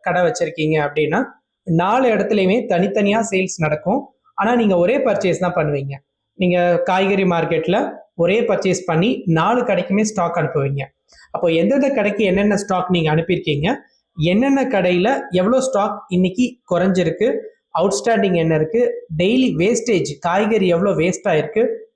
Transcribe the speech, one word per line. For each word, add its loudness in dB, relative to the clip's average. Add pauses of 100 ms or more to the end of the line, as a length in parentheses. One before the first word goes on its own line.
கடை -2
வச்சிருக்கீங்க 0 (100)
அப்படின்னா -2 (460)
நாலு 2
இடத்துலயுமே 0 (140)
தனித்தனியா 0 (120)
சேல்ஸ் -2
நடக்கும். -2 (340)
ஆனா 0
நீங்க 4
ஒரே 2
பர்ச்சேஸ் 0
தான் -2
பண்ணுவீங்க. -2 (440)
நீங்க 2 (320)
காய்கறி 2
மார்க்கெட்ல 0 (460)
ஒரே 2
பர்ச்சேஸ் 0
பண்ணி 0 (160)
நாலு 2
கடைக்குமே 0
ஸ்டாக் -2
அனுப்புவீங்க. -2 (480)
அப்போ -2 (120)
எந்தெந்த 2
கடைக்கு 0
என்னென்ன 2
ஸ்டாக் -2
நீங்க 2
அனுப்பியிருக்கீங்க, 0 (480)
என்னென்ன 2
கடையில 0 (220)
எவ்வளோ 2
ஸ்டாக் -2 (100)
இன்னைக்கு 0 (240)
குறைஞ்சிருக்கு, 0 (500)
அவுட்ஸ்டாண்டிங் 0
என்ன 2
இருக்கு, 0 (360)
டெய்லி 2
வேஸ்டேஜ், 0
காய்கறி 0
எவ்வளோ 2
வேஸ்ட் -2
ஆயிருக்கு 0 (320)